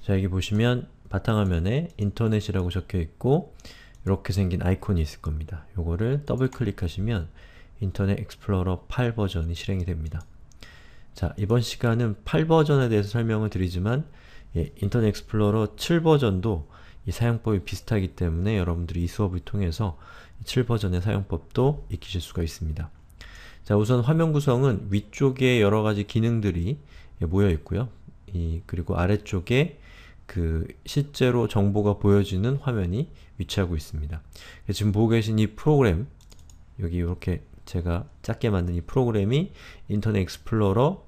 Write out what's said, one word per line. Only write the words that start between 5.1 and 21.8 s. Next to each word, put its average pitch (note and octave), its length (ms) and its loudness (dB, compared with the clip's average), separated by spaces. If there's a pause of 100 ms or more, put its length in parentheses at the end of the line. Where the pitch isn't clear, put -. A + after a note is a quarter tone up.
겁니다. D#2 440 -6 (120)
요거를 G2 480 -2
더블 C3 240 0
클릭하시면 G2 800 -4 (540)
인터넷 G2 360 0
익스플로러 F#2 680 -4
팔 A#2+ 260 -2
버전이 F#2 400 -2
실행이 F#2 300 -4
됩니다. D#2+ 380 -6 (920)
자, - 240 -4
이번 G#2+ 220 2
시간은 A#2 640 0
팔 D#3+ 240 0
버전에 D3+ 400 4
대해서 G#2 220 2
설명을 A2 400 0
드리지만, F#2+ 560 -2 (500)
예, E2 160 -2 (100)
인터넷 A2 280 2
익스플로러 G#2 680 0
칠 E3+ 260 0
버전도 A2 680 2 (380)
이 F#2+ 40 -4
사용법이 A2+ 540 0
비슷하기 - 500 -2
때문에 F2+ 420 0
여러분들이 E2+ 460 -2
이 F2 40 -2
수업을 F2+ 340 -2
통해서 G2 560 -4 (440)
이 - 20 -12
칠 B2+ 220 0
버전의 G2+ 360 0
사용법도 G#2 880 -2